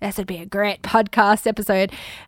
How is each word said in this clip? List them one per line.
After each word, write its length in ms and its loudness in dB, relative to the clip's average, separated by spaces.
This 160 -6
would 100 -4
be 120 -8
a 80 -14
great 340 -2
podcast 680 2
episode." 460 0